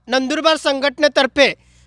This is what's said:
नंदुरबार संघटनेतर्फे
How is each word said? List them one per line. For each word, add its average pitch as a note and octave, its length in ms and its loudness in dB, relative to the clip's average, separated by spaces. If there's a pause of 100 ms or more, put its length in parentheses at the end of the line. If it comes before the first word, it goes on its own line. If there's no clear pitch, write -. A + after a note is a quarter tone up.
नंदुरबार C#4+ 500 0
संघटनेतर्फे C#4 960 0 (340)